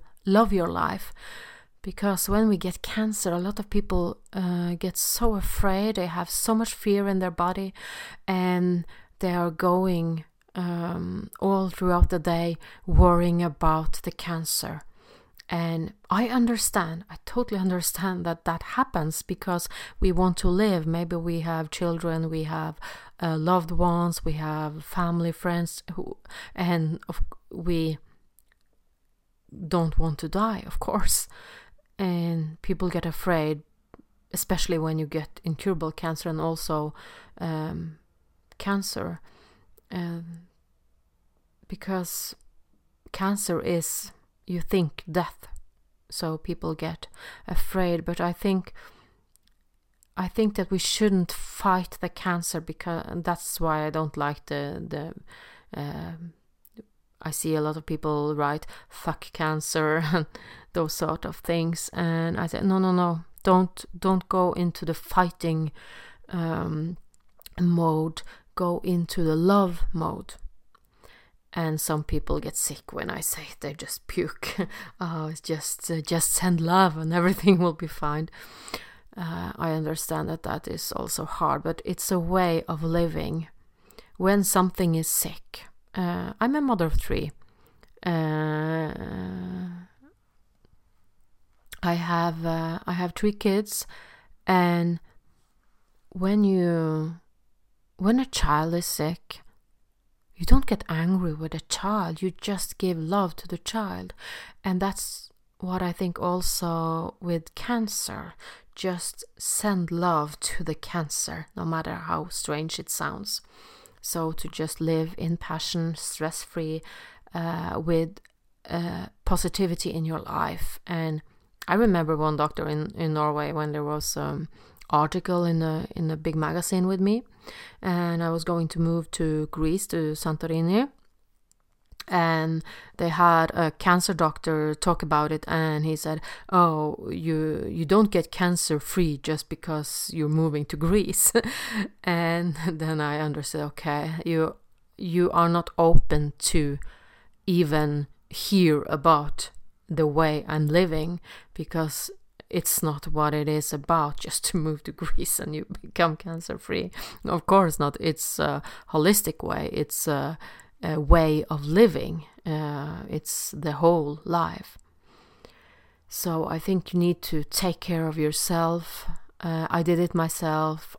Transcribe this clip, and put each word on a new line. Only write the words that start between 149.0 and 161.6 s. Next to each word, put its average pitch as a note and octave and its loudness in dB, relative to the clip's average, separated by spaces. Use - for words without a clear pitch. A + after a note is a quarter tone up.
the D#3 2
way D3+ 2
I'm D#3 0
living, E3 2
because D#3+ -4
it's - -2
not D3+ -2
what D3+ 2
it D3+ 0
is D3+ 0
about D3 0
just - -4
to - 0
move D#3 -2
to D#3 -8
Greece - 2
and D3+ -6
you - -6
become D#3+ 2
cancer E3+ -8
free. - -6
Of - -2
course F#3+ 6
not. D3 0
It's - -2
a C#3+ 0
holistic D#3+ 2
way. - -4
It's - -4
a, D3 -2
a D#3 -2
way D#3 6
of D3 -4